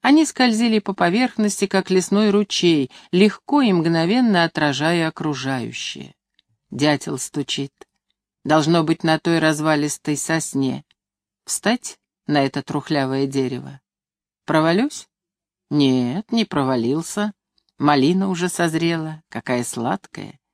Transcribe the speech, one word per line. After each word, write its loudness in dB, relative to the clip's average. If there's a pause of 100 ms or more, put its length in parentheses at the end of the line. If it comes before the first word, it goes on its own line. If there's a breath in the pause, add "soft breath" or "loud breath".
Они 6
скользили 2
по -4
поверхности, 0
как 0
лесной 2
ручей, 2 (220 loud breath)
легко 2
и 4
мгновенно 2
отражая 0
окружающее. -8 (560)
Дятел -2
стучит. -8 (680)
Должно 4
быть, -2
на 2
той 0
развалистой 0
сосне. -4 (600)
Встать -4 (280)
на 2
это -2
трухлявое -2
дерево? -6 (680)
Провалюсь? 0 (600)
Нет, 0
не 0
провалился. -2 (420)
Малина 2
уже -2
созрела, -4
какая -4
сладкая. -8 (140)